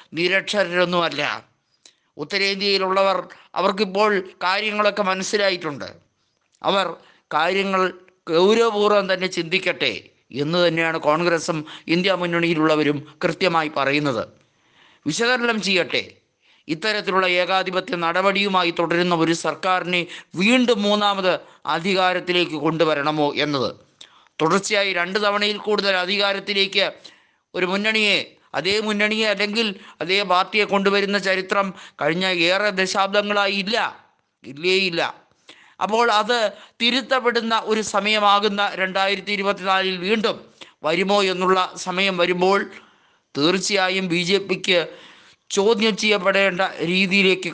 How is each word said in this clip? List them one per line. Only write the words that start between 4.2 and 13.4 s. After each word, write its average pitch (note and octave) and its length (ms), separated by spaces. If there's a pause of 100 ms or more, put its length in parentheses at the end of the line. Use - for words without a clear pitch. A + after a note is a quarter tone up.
കാര്യങ്ങളൊക്കെ G#3 640
മനസ്സിലായിട്ടുണ്ട്. F#3 800 (760)
അവർ F#3+ 180 (480)
കാര്യങ്ങൾ F#3+ 480 (480)
ഗൗരവപൂർവ്വം G#3 800
തന്നെ F#3 260
ചിന്തിക്കട്ടെ D#3+ 560 (500)
എന്ന് E3 220
തന്നെയാണ് E3 420
കോൺഗ്രസും E3 520 (360)
ഇന്ത്യ F#3 260
മുന്നണിയിലുള്ളവരും D#3 760 (240)
കൃത്യമായി E3 540